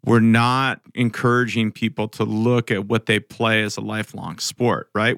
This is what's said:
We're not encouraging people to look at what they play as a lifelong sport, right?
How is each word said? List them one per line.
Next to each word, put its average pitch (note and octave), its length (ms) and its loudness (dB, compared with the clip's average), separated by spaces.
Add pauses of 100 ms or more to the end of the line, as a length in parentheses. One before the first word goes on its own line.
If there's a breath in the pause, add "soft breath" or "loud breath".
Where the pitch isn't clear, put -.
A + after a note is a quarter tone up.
We're A#2 140 6
not A#2+ 600 2 (140)
encouraging A#2+ 760 0
people G#2+ 380 -4
to - 160 -4
look A2+ 460 0
at G2+ 160 -4
what A2 180 -2
they G#2+ 160 0
play A2 420 0
as G#2 140 -6
a G#2 40 -8
lifelong G#2+ 560 -8
sport, - 560 -2
right? A2 240 0